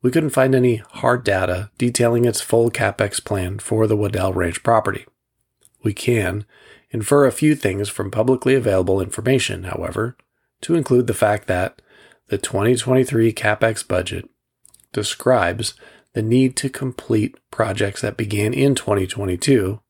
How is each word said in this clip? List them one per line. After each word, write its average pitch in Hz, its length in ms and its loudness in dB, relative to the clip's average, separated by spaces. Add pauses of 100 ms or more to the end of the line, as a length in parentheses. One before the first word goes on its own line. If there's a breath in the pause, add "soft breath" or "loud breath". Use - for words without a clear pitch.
we 123 80 2
couldn't 156 200 0
find 131 260 2
any 127 220 4
hard 123 480 -2
data 92 520 -2
detailing 120 460 2
its 120 160 0
full 117 320 2
CapEx 101 520 -2
plan 95 360 -4
for 110 260 0
the 107 120 2
Waddell 95 340 -2
Ranch 90 320 -2
property. 110 420 0 (800)
We 107 100 -2
can 104 520 -2 (460 soft breath)
infer 139 340 2
a 123 60 4
few 151 240 2
things 101 340 -2
from 98 200 -8
publicly 127 460 2
available 95 460 2
information, 101 640 -2
however, 92 500 -6 (460)
to 165 140 0
include 123 320 2
the 117 60 -2
fact 107 340 0
that 92 340 -2 (460 soft breath)
the 101 100 -2
twenty 110 400 0
twenty-three 127 560 2
CapEx 107 520 0
budget 92 440 -4 (640)
describes 104 840 0 (380 soft breath)
the 113 80 -2
need 127 340 2
to - 120 -4
complete 113 720 -4 (140)
projects 104 500 -2
that 107 160 -4
began 104 360 -2
in 135 200 2
twenty 101 320 0
twenty-two 98 720 0 (100)